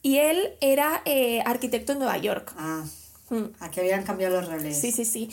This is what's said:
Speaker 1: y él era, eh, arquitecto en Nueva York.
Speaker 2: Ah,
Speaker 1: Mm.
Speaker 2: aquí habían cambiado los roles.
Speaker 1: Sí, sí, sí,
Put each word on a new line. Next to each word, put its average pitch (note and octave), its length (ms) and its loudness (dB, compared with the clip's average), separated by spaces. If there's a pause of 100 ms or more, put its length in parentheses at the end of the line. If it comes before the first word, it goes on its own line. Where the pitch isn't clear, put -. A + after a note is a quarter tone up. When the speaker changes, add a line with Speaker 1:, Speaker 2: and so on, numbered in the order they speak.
Speaker 1:
y C#4 160 4
él D#4+ 420 2
era, C#4+ 440 4
eh, B3 400 2
arquitecto A#3+ 500 0
en C#4+ 40 -2
Nueva B3+ 200 0
York. - 380 -4
Speaker 2:
Ah, D#3+ 280 -6 (440)
Speaker 1:
Mm. A3 180 -2 (120)
Speaker 2:
aquí F3 220 -8
habían F#3+ 240 2
cambiado F#3 360 0
los F3 80 -6
roles. D3+ 320 -4
Speaker 1:
Sí, A#3+ 120 0
sí, A#3 120 -2
sí, A3 280 -2